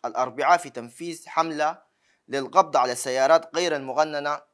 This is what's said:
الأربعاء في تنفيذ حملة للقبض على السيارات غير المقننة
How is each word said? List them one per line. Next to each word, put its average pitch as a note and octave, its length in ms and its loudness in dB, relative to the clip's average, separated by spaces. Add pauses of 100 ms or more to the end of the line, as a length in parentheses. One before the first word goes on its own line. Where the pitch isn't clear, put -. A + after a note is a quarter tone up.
الأربعاء B2+ 540 0
في C#3 120 -8
تنفيذ B2+ 580 -12
حملة D#3+ 540 -2 (460)
للقبض C#3+ 480 2
على B2+ 160 2
السيارات C3+ 640 2
غير E3 200 0
المقننة D3 680 -2 (120)